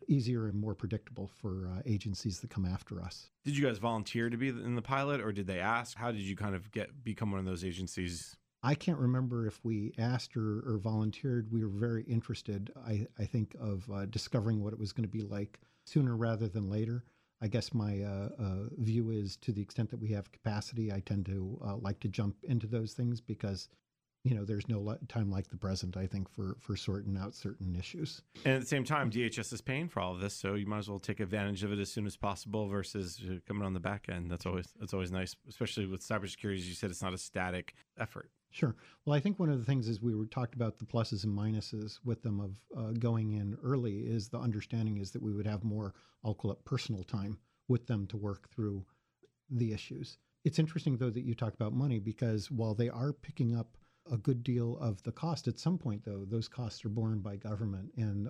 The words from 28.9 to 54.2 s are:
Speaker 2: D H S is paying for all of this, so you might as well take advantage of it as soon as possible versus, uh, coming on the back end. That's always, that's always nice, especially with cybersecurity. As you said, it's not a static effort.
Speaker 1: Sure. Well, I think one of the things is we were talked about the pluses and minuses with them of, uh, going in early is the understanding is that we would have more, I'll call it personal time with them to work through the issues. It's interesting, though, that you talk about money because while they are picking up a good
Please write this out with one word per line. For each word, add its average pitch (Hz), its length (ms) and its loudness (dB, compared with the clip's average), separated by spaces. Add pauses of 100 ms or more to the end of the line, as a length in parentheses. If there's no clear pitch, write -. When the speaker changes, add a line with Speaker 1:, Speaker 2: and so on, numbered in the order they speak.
Speaker 2:
D 117 140 2
H 113 160 0
S 117 160 -4
is 107 80 -6
paying 147 260 -2
for - 120 -2
all 92 120 0
of 90 80 -4
this, 101 140 -2
so 98 180 0
you 104 140 0
might 107 140 0
as 104 100 -6
well 98 80 -2
take 101 220 -4
advantage 101 440 0
of 101 80 2
it 101 60 0
as 98 120 0
soon 107 140 -2
as 98 140 -4
possible 101 500 0
versus, 95 580 -2
uh, 92 100 -2 (120)
coming 101 160 0
on 95 80 0
the 92 80 0
back 98 300 -2
end. 87 200 -2
That's 85 140 -4
always, 92 240 -2 (100)
that's 101 140 -6
always 92 180 0
nice, 92 240 -2 (140)
especially 107 380 -2
with 95 200 -6
cybersecurity. 98 520 -2
As 90 100 -4
you 87 60 -6
said, 101 160 -4
it's 87 100 -6
not 92 140 0
a 90 40 -4
static 90 540 -2 (260)
effort. - 300 -6 (240)
Speaker 1:
Sure. 123 220 2 (300)
Well, 147 120 4
I 143 40 6
think 196 180 2
one 175 100 6
of 139 120 4
the 113 40 -2
things 131 220 4
is 110 160 0
we 117 140 4
were 110 100 0
talked 123 300 -4
about 117 200 0
the - 80 -8
pluses 110 380 0
and 101 160 2
minuses 107 640 -2
with 117 200 -2
them 104 160 2
of, 101 200 -6 (160)
uh, 110 220 -2
going 113 320 4
in 104 320 0
early 120 360 2
is 113 300 0
the 120 120 -4
understanding 110 560 0
is 98 160 -4
that 120 100 -6
we 107 100 0
would 104 140 0
have 107 160 0
more, 107 320 -2 (300)
I'll 107 100 0
call 101 160 0
it - 140 -6
personal 113 400 -2
time 101 340 -4 (300)
with 123 180 4
them 101 220 0
to 113 80 -6
work 101 340 -4
through 101 340 -2 (640)
the 120 220 2
issues. - 460 -8 (260)
It's - 140 2
interesting, 156 380 2
though, 123 140 2
that 120 120 -2
you 120 140 0
talk 110 180 -2
about 107 180 0
money 127 280 4
because 107 500 0
while 113 240 2
they 117 140 4
are 131 240 0
picking 120 420 2
up 117 220 -2 (340)
a 120 60 2
good 120 260 4